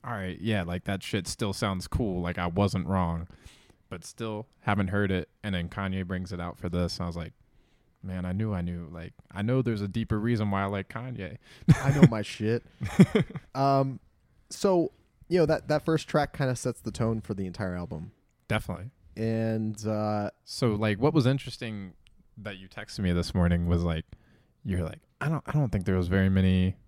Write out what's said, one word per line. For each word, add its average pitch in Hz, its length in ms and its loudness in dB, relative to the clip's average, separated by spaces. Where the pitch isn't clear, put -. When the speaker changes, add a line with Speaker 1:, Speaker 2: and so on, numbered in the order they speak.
Speaker 1:
"All 120 100 -8
right, 92 280 -6
yeah, 104 220 0
like, 87 220 -4
that 98 180 -4
shit 98 240 -4
still 101 260 -4
sounds 95 340 -4
cool. 92 360 -2
Like, 87 160 -4
I 87 80 -2
wasn't 95 400 0
wrong." 85 420 0
But 87 160 -12
still 110 420 -8
haven't 101 280 2
heard 101 220 2
it. 92 180 0
And 104 100 -4
then 87 160 -2
Kanye 95 380 -4
brings 92 260 -6
it 87 80 -6
out 87 180 -8
for 90 100 -6
this, 87 300 0
and 87 60 -4
I - 40 -4
was 85 80 -6
like, 80 160 -8
"Man, 92 200 -6
I 92 60 -4
knew 107 240 -2
I 90 60 -2
knew. 87 320 -4
Like, 85 220 -12
I 101 100 -6
know 127 200 2
there's 113 200 0
a 98 60 -2
deeper 110 320 -2
reason 107 320 2
why 98 100 0
I 98 40 0
like 98 220 -4
Kanye." 110 500 -10
Speaker 2:
I 139 160 2
know 143 180 8
my 110 140 2
shit. 110 420 -2
Speaker 1:
<laughs> - 440 -2
Speaker 2:
Um, 135 440 2
so, 180 440 2
you 180 120 2
know, 156 60 8
that, 156 220 0
that 151 160 2
first 160 220 0
track - 300 0
kinda 131 180 0
sets - 260 -4
the 110 120 -8
tone 113 280 0
for 104 140 -6
the 95 120 -4
entire 90 280 -6
album. 87 380 -8
Speaker 1:
Definitely. 107 440 -4
Speaker 2:
And, 110 680 -2
uh, 107 440 -2
Speaker 1:
So, 117 300 0
like, 104 260 0
what 151 140 4
was 135 120 6
interesting 110 680 -4
that 101 220 -10
you 95 100 -18
texted - 320 -12
me 92 120 2
this 87 220 0
morning 87 320 4
was, 85 160 4
like, 82 220 -2
you're 92 200 -2
like, - 160 -8
"I 135 100 -2
don't, 160 160 -2
I - 60 -8
don't 143 200 2
think 95 120 0
there 95 120 2
was 90 100 2
very 95 220 4
many 92 480 4